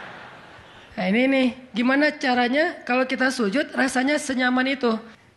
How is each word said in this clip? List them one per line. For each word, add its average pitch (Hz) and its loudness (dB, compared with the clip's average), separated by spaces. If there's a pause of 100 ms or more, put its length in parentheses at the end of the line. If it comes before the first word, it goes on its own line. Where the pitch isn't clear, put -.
(920)
Nah, 185 -4
ini 233 4
nih, 262 4 (240)
gimana 269 2
caranya 269 0
kalau 254 0
kita 254 0
sujud 254 0
rasanya 262 0
senyaman 254 0
itu? 240 2 (440)